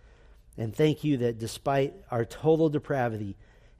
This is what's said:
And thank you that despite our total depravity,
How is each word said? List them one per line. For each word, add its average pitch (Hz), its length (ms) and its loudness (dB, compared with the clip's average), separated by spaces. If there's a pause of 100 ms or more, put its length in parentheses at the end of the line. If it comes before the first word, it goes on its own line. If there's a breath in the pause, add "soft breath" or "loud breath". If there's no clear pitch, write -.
(580 soft breath)
And 113 160 -4
thank 151 300 2
you 147 140 2
that 120 220 -2
despite 139 540 -2 (160)
our 117 140 0
total 156 460 2
depravity, 120 680 -2 (440 soft breath)